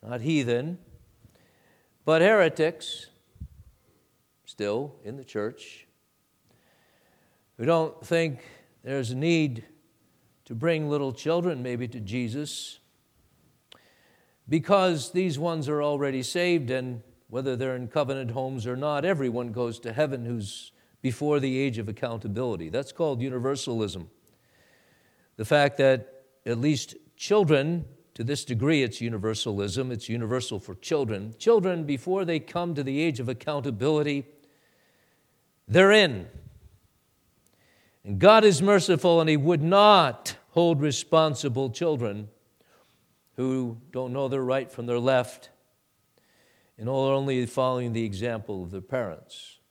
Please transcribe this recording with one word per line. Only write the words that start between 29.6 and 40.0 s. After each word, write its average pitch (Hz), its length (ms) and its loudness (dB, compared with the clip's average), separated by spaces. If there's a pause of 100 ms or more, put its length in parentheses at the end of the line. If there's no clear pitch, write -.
it's 110 180 -10
universal 117 500 -4
for 92 160 -14
children. 110 640 -4
Children, 185 480 2
before 180 400 -2
they 165 140 -2
come 175 360 -6
to 143 80 -4
the 135 180 -2
age 156 180 -2
of 123 100 -4
accountability, 143 960 -2 (1400)
they're 185 240 8
in. 147 360 4 (1800)
And 101 160 -6
God 214 240 8
is 180 180 6
merciful, 180 580 4
and 160 80 4
he 156 100 4
would 151 260 2
not 190 720 6 (160)